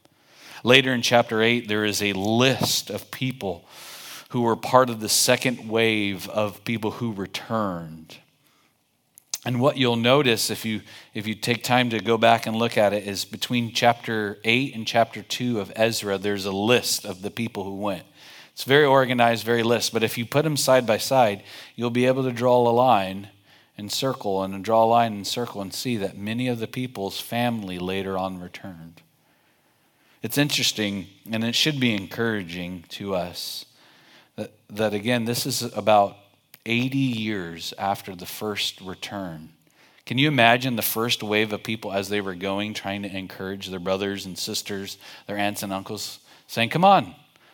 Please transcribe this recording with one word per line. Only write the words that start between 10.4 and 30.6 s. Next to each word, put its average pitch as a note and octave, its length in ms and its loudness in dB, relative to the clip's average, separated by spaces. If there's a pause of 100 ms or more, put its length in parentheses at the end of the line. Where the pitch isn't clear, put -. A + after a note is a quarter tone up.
if G#2 140 -6
you, G#2+ 160 -2 (340)
if G#2+ 100 -6
you A2 80 -4
take A#2 300 -4
time B2 260 2
to A2 100 -2
go A2 160 2
back A2+ 300 6
and A2 100 -4
look A2+ 220 0
at G2+ 160 6
it G2+ 140 -2
is G2 180 -4
between A#2 480 -4
chapter A2 720 0
eight A#2+ 320 0
and A2 100 -8
chapter A2 380 0
two B2 360 -2
of F#2+ 160 -6
Ezra, G#2 440 0
there's G2 260 -2
a G2+ 60 -2
list G#2 540 2
of F#2 180 -10
the G2+ 80 -6
people G#2+ 320 -6
who G2 100 -8
went. G2 300 -6 (500)
It's - 120 -10
very C#3+ 200 6
organized, A#2+ 600 4
very A#2 180 2
list. A#2 300 2
But A2+ 100 0
if A2 120 0
you A2+ 120 -4
put D3 160 2
them D3+ 140 -2
side C3 280 4
by G#2+ 140 2
side, A2+ 420 2 (340)
you'll A#2 140 -2
be B2 160 2
able C3 160 2
to C3 100 -2
draw B2 260 4
a A#2+ 120 4
line G2+ 600 2 (500)
and G2+ 120 -10
circle G2+ 520 -2
and F#2+ 200 -6
draw A2+ 200 6
a - 20 6
line A#2 280 4
and G2+ 120 -8
circle A#2+ 340 -6
and F#2+ 140 -8
see A#2+ 240 -4
that F#2+ 180 -4
many A2 320 -4
of A#2+ 120 -2
the A2 80 -6
people's A2 520 -6
family A2+ 600 -4
later F#2+ 360 -4
on F#2 240 -4
returned. F2 600 -16 (1200)
It's A2 160 -4
interesting, G#2+ 720 0 (240)